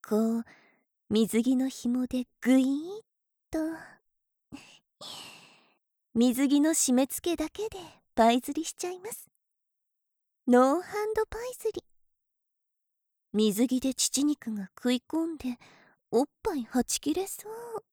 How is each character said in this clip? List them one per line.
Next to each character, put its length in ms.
こ 320
う、 60
水 340
着 120
の 140
紐 380
で 180
ぐ 160
い 60
ー 20
っ 400
と。 80
<laughs> 60
水 320
着 140
の 100
締 240
め 100
付 300
け 0
だ 140
け 200
で 80
パ 160
イ 120
釣 100
り 100
し 100
ち 120
ゃ 60
い 80
ま 80
す。 200
ノ 300
ー 60
ハ 220
ン 100
ド 100
パ 140
イ 180
釣 160
り。 100
水 340
着 120
で 160
乳 280
肉 300
が 120
食 160
い 80
込 140
ん 120
で、 200
お 140
っ 0
ぱ 120
い 80
は 200
ち 160
切 160
れ 100
そ 240
う。 440